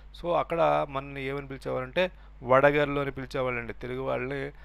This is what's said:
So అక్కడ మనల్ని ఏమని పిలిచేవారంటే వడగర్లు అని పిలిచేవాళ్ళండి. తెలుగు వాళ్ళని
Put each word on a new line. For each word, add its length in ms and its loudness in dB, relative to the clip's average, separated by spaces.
So 120 -4
అక్కడ 560 2
మనల్ని 340 -8
ఏమని 240 -4
పిలిచేవారంటే 640 -2
వడగర్లు 580 6
అని 100 -2
పిలిచేవాళ్ళండి. 600 -4
తెలుగు 280 -6
వాళ్ళని 500 -4